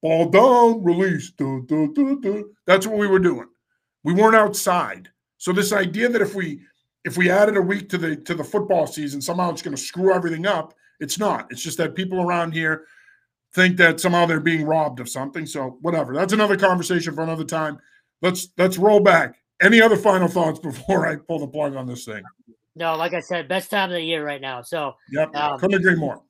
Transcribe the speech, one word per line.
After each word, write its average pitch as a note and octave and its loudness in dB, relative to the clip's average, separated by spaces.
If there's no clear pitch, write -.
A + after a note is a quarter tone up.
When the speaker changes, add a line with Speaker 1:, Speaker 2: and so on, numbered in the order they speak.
Speaker 1:
Ball D#3+ 2
down, A#3 6
release. E3+ 0
Dun, C3+ -6
dun, D3+ -2
dun, C#4 0
dun. G#3 -4
That's F#3+ 4
what G#3+ -4
we G#3 0
were F#3+ 4
doing. D#3+ 0
We D#3+ 0
weren't A3 6
outside. F3 0
So F3+ -4
this G3 0
idea G3+ -2
that A#3 0
if G3 -2
we, D#3+ -8
if E3+ -6
we F3 2
added G#3 4
a G3 2
week G3 -2
to F#3 -4
the, D#3+ -4
to F3 -8
the D#3 -8
football F3 -2
season, C#3+ -10
somehow F3 -4
it's - -10
gonna F3 -8
screw F#3 0
everything E3+ -2
up, F3+ -2
it's D3+ -8
not. F3 -2
It's B2+ -14
just D#3 -10
that D#3 -4
people F#3 -4
around E3+ -2
here D#3+ -4
think F#3 4
that E3 4
somehow F3 2
they're E3 -2
being D#3 0
robbed D3+ -2
of A#2+ -12
something. C#3 -10
So C3+ -10
whatever. D#3 -2
That's F#3 -2
another G#3 2
conversation F3+ 0
for D#3+ -6
another D#3+ -6
time. D#3 -6
Let's, F#3 -4
let's F3+ 2
roll G#3 6
back. E3 4
Any A3 8
other A3 8
final F#3+ 2
thoughts E3 -2
before E3 -2
I D#3 -4
pull D#3 -8
the C#3+ -8
plug C#3+ -6
on C3 -10
this B2 -12
thing? G#2+ -12
Speaker 2:
No, D#3+ -4
like F3 -4
I E3+ -4
said, E3 -6
best F#3 -6
time G3 -2
of F3+ -6
the E3+ -4
year D#3+ -6
right C#3+ -8
now. C3 -10
So, D3 -8
Speaker 1:
Yep, D#3 -2
Speaker 2:
um, D3 -4
Speaker 1:
couldn't F#3+ 0
agree F3+ 4
more. C#3+ -6